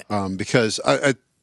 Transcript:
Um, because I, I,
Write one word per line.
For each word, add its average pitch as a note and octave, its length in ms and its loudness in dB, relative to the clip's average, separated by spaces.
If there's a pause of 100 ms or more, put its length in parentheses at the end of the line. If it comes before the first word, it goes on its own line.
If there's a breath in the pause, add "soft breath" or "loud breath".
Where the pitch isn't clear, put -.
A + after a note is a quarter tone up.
Um, G2 280 -2
because A2 480 0
I, C#3 240 2
I, C3 40 2 (300)